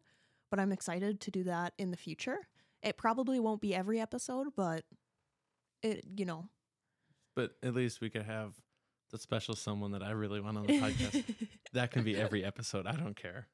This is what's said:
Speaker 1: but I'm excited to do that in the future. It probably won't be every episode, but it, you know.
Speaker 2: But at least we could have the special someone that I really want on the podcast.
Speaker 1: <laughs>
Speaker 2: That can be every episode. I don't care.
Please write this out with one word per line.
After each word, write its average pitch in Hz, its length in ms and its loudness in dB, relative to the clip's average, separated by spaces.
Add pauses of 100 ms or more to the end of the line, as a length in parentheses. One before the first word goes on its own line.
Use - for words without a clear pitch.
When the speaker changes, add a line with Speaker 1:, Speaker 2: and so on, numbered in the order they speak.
(500)
Speaker 1:
but 196 120 2
I'm 196 100 4
excited 190 480 0
to - 120 -6
do 185 120 0
that 175 340 0
in 185 140 -2
the 175 60 -4
future. 254 500 -6 (340)
It - 140 0
probably 247 460 4
won't 220 180 4
be 196 160 2
every 202 240 2
episode, 247 560 -2
but 165 300 2 (960)
it, 220 220 0 (120)
you 202 80 0
know. 170 220 -4 (880)
Speaker 2:
But 120 280 0
at 123 100 0
least 123 280 2
we 113 80 0
could 110 140 -2
have 110 300 -4 (580)
the 110 80 -6
special 113 360 -2
someone 101 360 -2
that 98 120 -2
I 104 80 -4
really 104 300 0
want 107 160 -2
on 104 100 -2
the 294 120 6
podcast. 254 680 0 (100)
Speaker 1:
<laughs> - 160 -16
Speaker 2:
That 123 180 2
can 120 120 2
be 107 140 2
every 104 260 2
episode. 98 440 -4
I 113 60 0
don't 120 220 -4
care. 90 380 -10